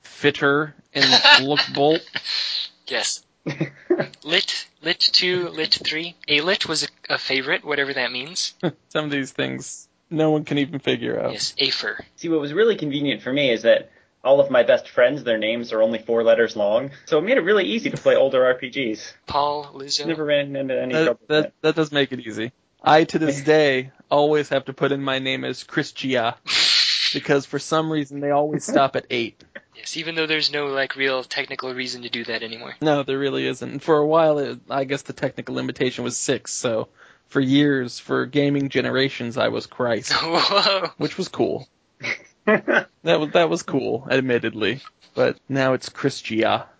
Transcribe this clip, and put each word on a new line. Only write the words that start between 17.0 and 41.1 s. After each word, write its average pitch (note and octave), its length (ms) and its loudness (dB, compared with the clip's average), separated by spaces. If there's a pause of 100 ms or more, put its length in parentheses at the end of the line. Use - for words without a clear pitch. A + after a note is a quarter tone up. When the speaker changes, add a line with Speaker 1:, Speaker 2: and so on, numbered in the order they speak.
Speaker 3:
so D#3 120 2
it D#3 60 2
made B3+ 140 2
it G#3+ 40 2
really F#3+ 240 2
easy G#3+ 240 -2
to - 80 -6
play C3 180 4
older C3+ 300 4
R B2+ 100 4
P B2+ 140 -10
Gs. A#2 440 -6 (140)
Speaker 2:
Paul, D3 460 -2
Lizzo. C#3+ 320 -6
Speaker 3:
Never D#3 180 -2
ran C#3+ 320 0
into C3 260 -2
any B2+ 120 -4
Speaker 1:
That, D#3 120 4
Speaker 3:
trouble A#2+ 160 0
with - 80 -20
Speaker 1:
that, D3+ 140 4
Speaker 3:
that. - 180 -8
Speaker 1:
that D#3 140 2
does D#3 160 0
make C#3 220 0
it B2 80 -8
easy. A2 320 -8 (280)
I, D#3 240 6
to D#3+ 140 -4
this D3 220 0
Speaker 3:
<laughs> - 20 -12
Speaker 1:
day, C#3 480 4 (180)
always D3 400 2
have C3+ 160 -2
to C3 80 -10
put C3+ 200 0
in C#3 100 -4
my C3+ 160 -2
name C3 240 -4
as B2+ 220 -8
Christia, B2+ 680 -2 (800)
because C#3+ 320 0
for C#3+ 140 -6
some D#3+ 320 -2
reason C#3+ 300 -4
they C#3+ 100 -2
always D3 320 0
stop C#3+ 320 2
at - 140 -2
eight. A#2 340 -4 (320)
Speaker 2:
Yes, - 220 -12
even E3 180 -8
though D#3+ 120 0
there's D3+ 240 0
no, D3 160 -4
like, C3+ 280 -2
real C3+ 300 0
technical C3 480 -8
reason B2 300 -8
to A#2+ 60 -10
do A#2+ 160 -6
that A2+ 180 -6
anymore. A#2 380 -12
Speaker 1:
No, D3 220 2
there C3+ 140 -4
really C3+ 300 -2
isn't. B2+ 220 -6
And C#3 140 -10
for D#3 140 4
a D3 100 2
while, D#3 300 4
it, B2 220 -6 (100)
I C3+ 160 -2
guess C3+ 160 -4
the - 120 -14
technical C3 420 -6
limitation B2+ 500 -4
was B2 100 -4
six, - 380 -4
so A#2 340 -2 (400)
for C#3 140 0
years, C3+ 580 2
for C3 260 -2
gaming C#3+ 440 2
generations, B2+ 680 0
I A2+ 120 2
was A#2 160 -4
Christ. A#2+ 480 -2
Speaker 2:
<laughs> - 100 2
Whoa. F#3+ 720 2
Speaker 1:
Which D3+ 200 -4